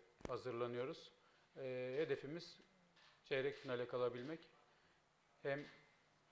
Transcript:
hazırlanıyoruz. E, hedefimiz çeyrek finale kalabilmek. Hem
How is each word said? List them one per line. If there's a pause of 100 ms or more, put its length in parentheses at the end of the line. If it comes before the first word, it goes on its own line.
(280)
hazırlanıyoruz. (460)
E,
hedefimiz (680)
çeyrek
finale
kalabilmek. (960)
Hem (680)